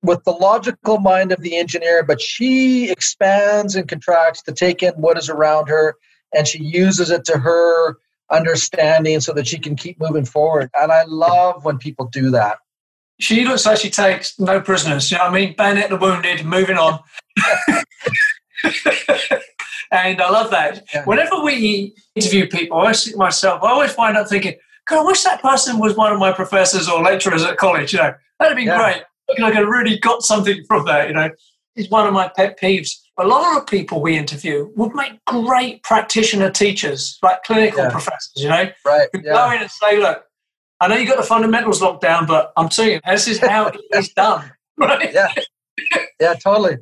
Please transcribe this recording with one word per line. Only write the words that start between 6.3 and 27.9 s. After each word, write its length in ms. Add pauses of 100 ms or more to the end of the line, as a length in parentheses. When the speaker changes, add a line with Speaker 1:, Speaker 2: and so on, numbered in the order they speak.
Speaker 1:
and 140
she 140
uses 480
it 160
to 120
her 600 (320)
understanding 920
so 140
that 120
she 120
can 180
keep 240
moving 240
forward. 460 (100)
And 100
I 160
love 600
when 100
people 300
do 240
that. 280 (600)
Speaker 2:
She 240
looks 220
like 120
she 120
takes 480
no 220
prisoners. 500
You 80
know 60
what 80
I 20
mean? 240
Bayonet 320
the 60
wounded, 500
moving 320
on. 220 (360)
<laughs> 1300 (1300)
And 300
I 80
love 220
that. 420
Speaker 1:
Yeah. 120
Speaker 2:
Whenever 380
we 520 (200)
interview 320
people, 300
I 60
always 220
think 100
to 40
myself, 440
I 80
always 220
find 260
out 100
thinking, 260 (320)
"God, 140
I 40
wish 180
that 180
person 380
was 180
one 160
of 60
my 120
professors 600
or 120
lecturers 400
at 140
college." 380